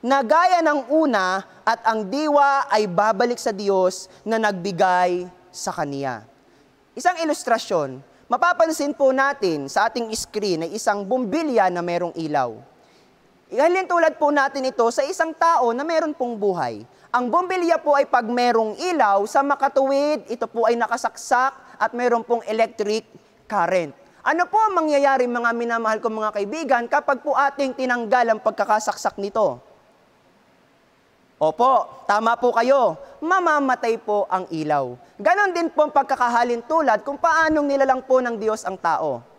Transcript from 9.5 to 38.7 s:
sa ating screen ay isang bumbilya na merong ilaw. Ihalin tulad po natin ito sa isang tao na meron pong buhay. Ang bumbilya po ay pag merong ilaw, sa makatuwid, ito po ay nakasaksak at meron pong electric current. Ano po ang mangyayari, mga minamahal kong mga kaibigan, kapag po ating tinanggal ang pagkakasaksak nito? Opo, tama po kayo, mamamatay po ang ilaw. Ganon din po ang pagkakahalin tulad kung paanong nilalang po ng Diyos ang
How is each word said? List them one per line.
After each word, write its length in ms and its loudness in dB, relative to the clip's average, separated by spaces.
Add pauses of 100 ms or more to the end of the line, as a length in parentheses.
sa 160 0
ating 320 -4
screen 480 -4
ay 80 -10
isang 320 -2
bumbilya 640 0
na 160 -4
merong 320 -4
ilaw. 400 -2 (920)
Ihalin 340 2
tulad 300 2
po 160 0
natin 400 0
ito 180 0
sa 140 -2
isang 320 -4
tao 400 2
na 80 -6
meron 320 -2
pong 240 -6
buhay. 480 -4 (240)
Ang 160 0
bumbilya 480 2
po 240 2
ay 80 2
pag 160 2
merong 560 0
ilaw, 480 2
sa 160 0
makatuwid, 880 0
ito 160 -6
po 160 -4
ay 160 2
nakasaksak 720 -2 (240)
at 160 -2
meron 320 0
pong 240 0
electric 560 -2 (480)
current. 400 0 (320)
Ano 240 0
po 80 -6
ang 240 2
mangyayari, 480 2
mga 240 -2
minamahal 480 -2
kong 240 -4
mga 80 -2
kaibigan, 560 -2
kapag 320 -2
po 160 -4
ating 400 0
tinanggal 560 0
ang 80 0
pagkakasaksak 800 -2
nito? 400 -2 (1800)
Opo, 640 0
tama 320 2
po 160 0
kayo, 420 2 (220)
mamamatay 800 0
po 320 -2
ang 240 -2
ilaw. 400 -2 (240)
Ganon 340 2
din 220 -4
po 160 2
ang 20 -12
pagkakahalin 800 0
tulad 320 2
kung 160 -8
paanong 480 2
nilalang 400 2
po 160 4
ng 160 -4
Diyos 240 -2
ang 160 -6